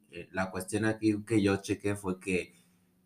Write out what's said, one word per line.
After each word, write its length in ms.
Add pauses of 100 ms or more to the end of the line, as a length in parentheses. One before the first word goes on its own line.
(120)
eh, 200
la 200
cuestión 340
aquí 400
que 160
yo 160
chequé 380
fue 240
que, 340 (520)